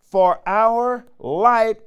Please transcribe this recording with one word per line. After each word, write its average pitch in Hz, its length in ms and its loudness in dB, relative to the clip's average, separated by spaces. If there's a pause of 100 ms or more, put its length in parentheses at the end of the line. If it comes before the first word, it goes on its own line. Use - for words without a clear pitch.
For 185 460 0
our 233 600 -2 (120)
light 220 680 0